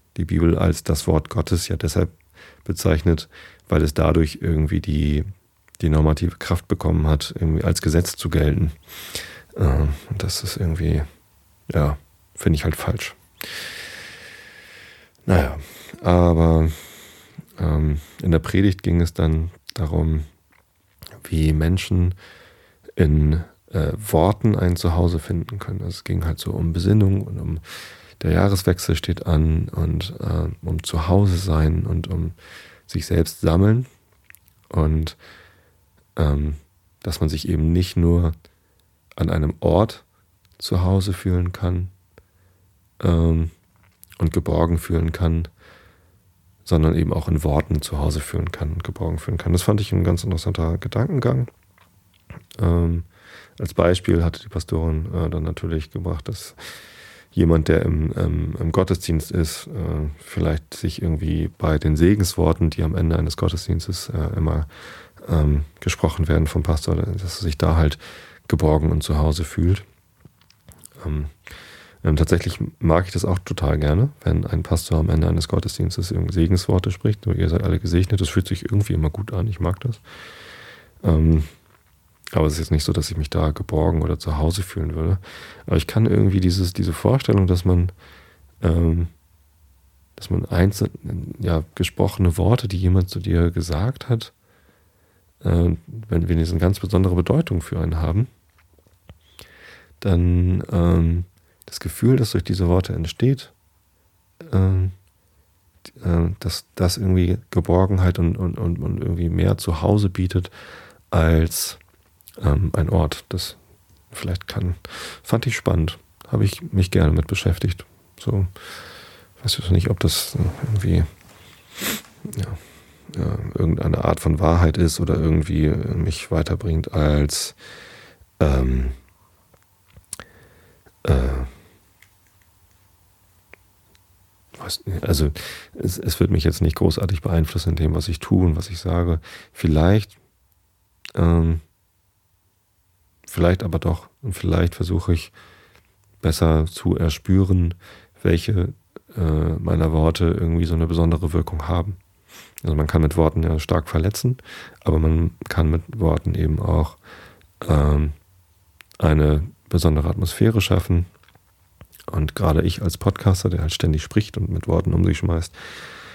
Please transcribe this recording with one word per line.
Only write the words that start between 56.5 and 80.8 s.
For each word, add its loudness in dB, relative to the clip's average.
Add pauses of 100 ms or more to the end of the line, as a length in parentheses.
jemand, 4
der 4
im, 0
ähm, -2
im -2
Gottesdienst 0
ist, -4
äh, -6 (100)
vielleicht -4
sich -6
irgendwie -2 (100)
bei 0
den 2
Segensworten, 2
die -6
am -2
Ende 0
eines -2
Gottesdienstes, -4
äh, -4
immer, 0 (640)
ähm, 2 (160)
gesprochen -2
werden 2
vom -2
Pastor, 0
dass -6
er -8
sich -4
da 2
halt 2 (500)
geborgen 2
und 0
zu -2
Hause 0
fühlt. 0 (1200)
Ähm, -4 (760)
ähm, 2
tatsächlich 0 (200)
mag 2
ich -14
das -4
auch 0
total -2
gerne, 2 (140)
wenn 0
ein -2
Pastor 0
am 0
Ende 2
eines 0
Gottesdienstes -4
irgendwie -2
Segensworte 2
spricht. -2
So, 0
„Ihr 0
seid 0
alle 0
gesegnet.“ 0
Das -2
fühlt -2
sich -6
irgendwie 0
immer 0
gut -8
an. -2
Ich -6
mag -2
das. -6 (1040)